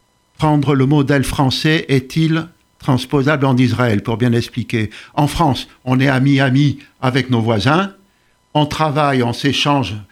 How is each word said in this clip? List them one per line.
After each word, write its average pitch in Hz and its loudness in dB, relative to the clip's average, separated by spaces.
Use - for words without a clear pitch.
prendre 147 2
le 131 2
modèle 139 2
français. 156 0
Est-il 160 -2
transposable 139 0
en 131 2
Israël, 117 2
pour 117 -4
bien 120 0
expliquer ? 110 -4
En 147 2
France, 143 -2
on 127 0
est 135 2
ami-ami 139 2
avec 131 -2
nos 117 2
voisins. 127 0
On 147 0
travaille, 143 0
on 120 -2
s'échange 139 -2